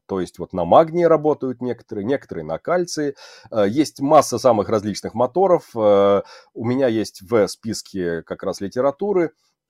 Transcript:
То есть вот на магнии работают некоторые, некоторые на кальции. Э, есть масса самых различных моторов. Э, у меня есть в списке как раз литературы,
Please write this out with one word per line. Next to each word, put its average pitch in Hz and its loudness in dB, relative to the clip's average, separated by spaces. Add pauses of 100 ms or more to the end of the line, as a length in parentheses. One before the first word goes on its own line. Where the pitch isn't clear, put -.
То 95 -4
есть 87 -8
вот 85 -12
на 92 -2
магнии 160 4
работают 147 0
некоторые, 113 -8
некоторые 113 -6
на 80 -6
кальции. 156 -4 (360)
Э, 107 0
есть 131 -2
масса 139 4
самых 107 2
различных 104 -4
моторов. 165 0
Э, 101 4 (320)
у 117 -10
меня 127 0
есть 110 -4
в 101 2
списке 87 -8
как - -12
раз 92 -8
литературы, 151 -2 (380)